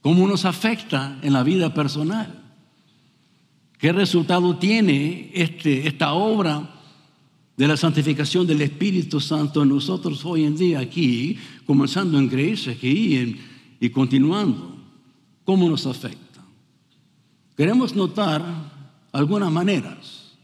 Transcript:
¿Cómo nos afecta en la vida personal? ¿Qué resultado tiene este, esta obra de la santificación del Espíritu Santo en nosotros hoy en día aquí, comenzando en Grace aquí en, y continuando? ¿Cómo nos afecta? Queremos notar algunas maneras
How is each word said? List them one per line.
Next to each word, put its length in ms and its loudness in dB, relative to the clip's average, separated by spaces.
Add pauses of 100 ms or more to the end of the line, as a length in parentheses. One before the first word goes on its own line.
¿Cómo 260 4
nos 200 0
afecta 720 -4
en 140 2
la 80 2
vida 320 2
personal? 680 -4 (1300)
¿Qué 140 2
resultado 640 2
tiene 800 0
este, 520 0
esta 280 -2
obra 560 0 (880)
de 120 2
la 80 2
santificación 720 0
del 160 2
Espíritu 580 -2
Santo 420 -2
en 60 6
nosotros 560 -2
hoy 200 0
en 120 0
día 220 2
aquí, 600 -2 (280)
comenzando 520 2
en 100 4
Grace 420 -2
aquí 460 0
en, 220 -2 (400)
y 120 0
continuando? 840 0 (680)
¿Cómo 240 4
nos 180 -2
afecta? 560 -12 (1120)
Queremos 380 2
notar 500 -2 (680)
algunas 400 0
maneras 800 -4 (100)